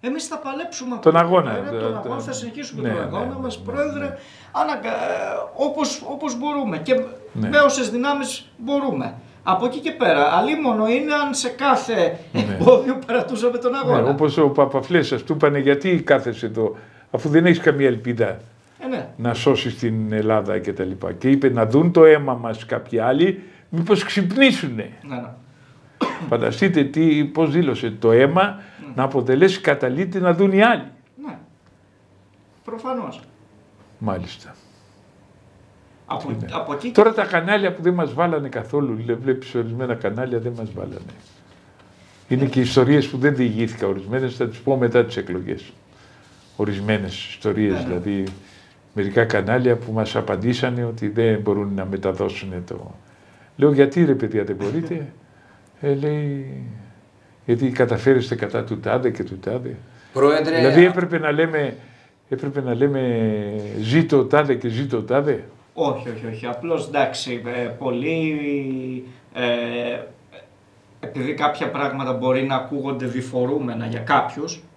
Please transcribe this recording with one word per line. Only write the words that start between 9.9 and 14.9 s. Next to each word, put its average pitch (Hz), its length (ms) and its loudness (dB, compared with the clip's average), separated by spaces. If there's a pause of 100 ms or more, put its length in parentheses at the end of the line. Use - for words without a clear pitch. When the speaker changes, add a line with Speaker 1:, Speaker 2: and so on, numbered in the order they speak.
Speaker 1:
πέρα, 147 460 4
αλίμονο 240 500 2
είναι 294 260 0
αν 294 200 0
σε - 160 -4
κάθε 226 720 0 (120)
Speaker 2:
Ναι. - 80 -2 (200)
Speaker 1:
εμπόδιο 254 460 6
περατούσαμε 240 520 -2
τον 240 140 -2
Speaker 2:
Ναι, 262 60 -2
Speaker 1:
αγώνα. 131 320 2
Speaker 2:
όπως 143 280 2
ο 151 120 6
Παπαφλέσσας, 139 760 2